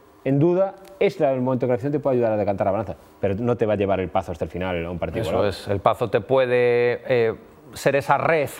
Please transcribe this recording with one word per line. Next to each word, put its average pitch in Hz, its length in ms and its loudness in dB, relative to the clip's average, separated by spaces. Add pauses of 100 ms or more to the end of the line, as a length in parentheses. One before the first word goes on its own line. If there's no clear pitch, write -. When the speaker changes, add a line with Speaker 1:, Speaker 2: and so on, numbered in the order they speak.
(220)
Speaker 1:
en 135 160 2
duda, 180 360 2 (240)
es - 200 0
la, 143 140 2
el 131 80 -2
momento 127 260 0
que 123 40 2
la 123 40 2
afición 131 180 -2
te 151 80 0
puede 135 160 0
ayudar 117 160 2
a 107 40 2
decantar 101 300 0
la 95 60 2
balanza, 98 240 -4 (240)
pero 98 160 0
no 120 200 0
te 117 80 0
va 107 80 2
a 107 40 2
llevar 95 240 0
el 90 100 -2
Pazo 95 220 -4
hasta 87 120 -6
el 85 60 -6
final 90 340 -4
a 87 60 -6
un 90 80 -8
partido - 240 -4
Speaker 2:
Eso - 80 -4
Speaker 1:
igualado. 101 180 0
Speaker 2:
es, - 200 -8
el 101 120 -2
Pazo 113 300 0
te 120 100 2
puede, 123 880 2
eh, 117 260 2 (380)
ser 139 240 0
esa 139 220 2
red 139 420 0